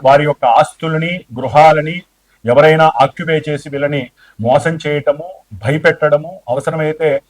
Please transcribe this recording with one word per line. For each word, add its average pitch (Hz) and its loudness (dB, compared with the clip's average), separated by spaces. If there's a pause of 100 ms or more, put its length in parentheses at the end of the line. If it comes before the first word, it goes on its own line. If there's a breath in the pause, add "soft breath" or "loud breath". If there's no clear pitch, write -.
వారి 143 4
యొక్క 147 -4
ఆస్తులని, 160 0 (180)
గృహాలని 156 2 (440)
ఎవరైనా 156 4
ఆక్యుపై 156 -2
చేసి 147 -8
వీళ్ళని 139 -6 (300 soft breath)
మోసం 143 0
చేయటము, 147 -4 (220)
భయపెట్టడము, 151 -2
అవసరమైతే 151 -2